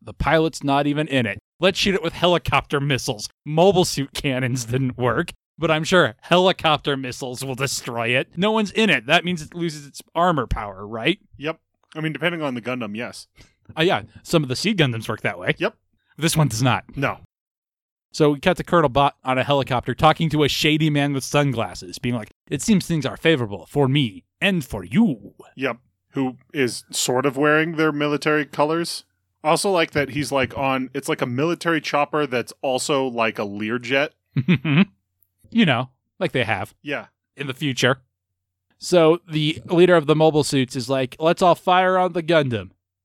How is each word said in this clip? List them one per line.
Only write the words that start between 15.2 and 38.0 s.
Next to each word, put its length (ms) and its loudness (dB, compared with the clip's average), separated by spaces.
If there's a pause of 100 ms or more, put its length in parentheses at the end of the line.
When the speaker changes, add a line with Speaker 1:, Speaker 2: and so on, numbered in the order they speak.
Speaker 1:
that 180 -4
way. 180 -2
Speaker 2:
Yep. 180 -2 (420)
Speaker 1:
This 200 -2
one 100 4
does 160 -2
not. 220 0 (100)
Speaker 2:
No. 240 -4 (920)
Speaker 1:
So 180 2
we 80 -4
cut 180 0
to 60 -8
Colonel 260 2
Bot 340 2
on 140 0
a 60 0
helicopter 500 -2
talking 380 2
to 120 2
a 60 2
shady 400 2
man 240 0
with 100 -4
sunglasses, 760 -2
being 160 -4
like, 140 -8 (200)
"It 140 -6
seems 240 2
things 180 -2
are 120 -6
favorable 500 0
for 200 0
me 360 0 (180)
and 240 0
for 180 -10
you." 500 0 (220)
Speaker 2:
Yep. 220 -4 (340)
Who 260 -4 (160)
is 360 -2
sort 380 -2
of 100 -4
wearing 380 2
their 160 2
military 540 0
colors. 580 -2 (400)
Also 260 2
like 220 2
that 180 -2
he's, 220 -6
like, 260 -2
on, 380 -2
it's 140 -8
like 120 -2
a 60 -2
military 520 -2
chopper 460 -2
that's 280 -4 (100)
also, 420 -2
like, 320 -2
a 60 -2
Learjet. 680 -2 (260)
Speaker 1:
<laughs> 520 2 (640)
You 160 4
know, 240 0 (300)
like 140 -2
they 100 2
have. 380 -4
Speaker 2:
Yeah. 240 -8 (320)
Speaker 1:
In 100 -8
the 60 -6
future. 480 0 (800)